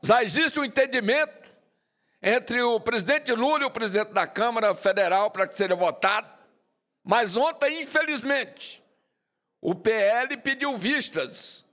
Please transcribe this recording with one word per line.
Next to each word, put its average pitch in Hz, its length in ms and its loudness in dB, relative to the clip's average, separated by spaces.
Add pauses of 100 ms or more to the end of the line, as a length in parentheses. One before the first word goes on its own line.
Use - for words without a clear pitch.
Já 226 220 4
existe 277 380 0
um 285 40 0
entendimento 254 840 0 (720)
entre 247 400 0
o 240 160 2
presidente 247 540 0
Lula 285 320 2
e - 20 -2
o 254 40 -2
presidente 214 420 -2
da 185 160 0
Câmara 220 480 0
Federal 196 540 2
para 185 180 -2
que - 80 -16
seja 185 180 0
votado, 190 560 0 (720)
mas 202 340 2
ontem, 311 460 0
infelizmente, 277 960 -4 (800)
o 175 140 -2
P 196 160 0
L 226 460 2
pediu 269 400 -4
vistas. - 960 -4